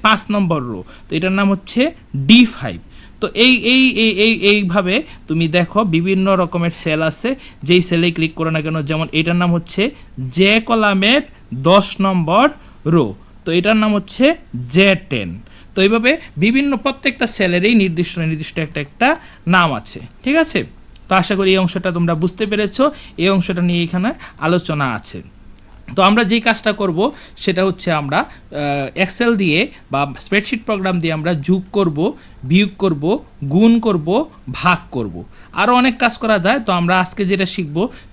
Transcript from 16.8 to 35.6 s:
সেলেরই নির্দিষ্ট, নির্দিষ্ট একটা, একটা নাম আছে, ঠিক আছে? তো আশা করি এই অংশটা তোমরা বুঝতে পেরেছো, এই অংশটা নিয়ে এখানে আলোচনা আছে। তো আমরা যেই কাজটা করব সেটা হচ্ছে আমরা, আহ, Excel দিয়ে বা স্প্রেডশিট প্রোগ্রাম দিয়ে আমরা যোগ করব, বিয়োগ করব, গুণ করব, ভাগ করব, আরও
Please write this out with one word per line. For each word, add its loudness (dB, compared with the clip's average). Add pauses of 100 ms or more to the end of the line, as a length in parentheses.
সেলেরই 0
নির্দিষ্ট, 0
নির্দিষ্ট -6
একটা, -6
একটা 0 (320)
নাম 4
আছে, -8 (240)
ঠিক 0
আছে? 0 (460)
তো 2
আশা 2
করি 2
এই 4
অংশটা -2
তোমরা 0
বুঝতে -2
পেরেছো, 0 (260)
এই 0
অংশটা 0
নিয়ে 0
এখানে -4 (260)
আলোচনা -2
আছে। -10 (760)
তো 2
আমরা 4
যেই 2
কাজটা 0
করব 0 (260)
সেটা -2
হচ্ছে -2
আমরা, -2
আহ, -6
Excel 0
দিয়ে 2 (240)
বা -2
স্প্রেডশিট -4
প্রোগ্রাম -2
দিয়ে -2
আমরা -2
যোগ 0
করব, 0 (300)
বিয়োগ 2
করব, -2 (200)
গুণ 4
করব, 0 (260)
ভাগ 0 (140)
করব, -6 (300)
আরও 2